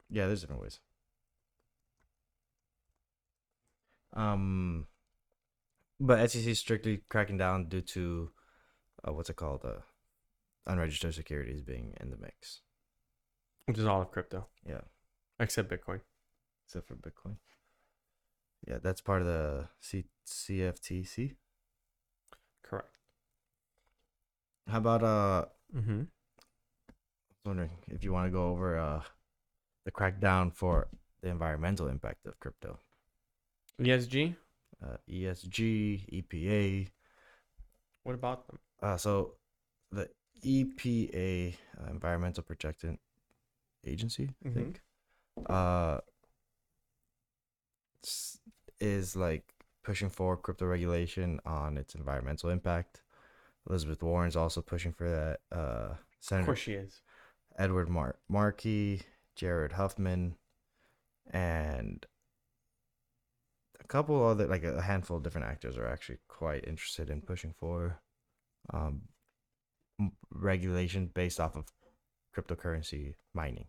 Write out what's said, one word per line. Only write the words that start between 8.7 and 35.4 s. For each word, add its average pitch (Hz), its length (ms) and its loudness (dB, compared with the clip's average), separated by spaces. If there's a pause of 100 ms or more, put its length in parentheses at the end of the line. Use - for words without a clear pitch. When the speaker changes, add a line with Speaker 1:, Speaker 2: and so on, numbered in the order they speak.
Speaker 1:
uh, 78 60 -2
what's 78 180 -6
it 80 60 -6
called? 71 280 -4
Uh, 55 160 -6 (840)
unregistered 82 480 0
securities 71 480 -6
being 60 380 -8
in 65 100 -8
the 62 60 -10
mix. - 460 -16 (1040)
Speaker 2:
Which 110 120 2
is 110 80 4
all 98 160 6
of 92 80 -4
crypto. 95 360 -6 (200)
Speaker 1:
Yeah. 78 140 -8 (580)
Speaker 2:
Except 110 320 0
Bitcoin. 92 300 -6 (640)
Speaker 1:
Except - 220 -10
for 67 60 -14
Bitcoin. 90 420 -12 (1300)
Yeah, 62 160 -6
that's 92 180 -2
part 95 220 2
of 87 60 0
the 76 400 0 (120)
C-, - 240 -6 (200)
C - 380 -4
F 87 180 -2
T 90 240 -4
C. 131 300 -4 (1300)
Speaker 2:
Correct. - 360 -10 (1700)
Speaker 1:
How 110 120 2
about, 113 240 6
uh, 101 440 6 (280)
Speaker 2:
Mm-hmm. 110 260 0
Speaker 1:
I - 1400 -16
was - 0 -
wondering 90 260 -2 (180)
if - 140 -8
you 92 100 0
wanna 90 180 2
go 90 180 2
over, 87 300 0
uh, 76 240 0 (840)
the 95 80 -6
crackdown 95 600 4
for 85 360 4 (320)
the 92 80 -4
environmental 82 600 0
impact - 380 -6
of - 140 -14
crypto. - 380 -12 (1040)
Speaker 2:
E 123 80 6
S 123 160 6
G? 147 280 2 (500)
Speaker 1:
Uh, 62 120 -8 (120)
E 92 180 -4
S 90 160 -4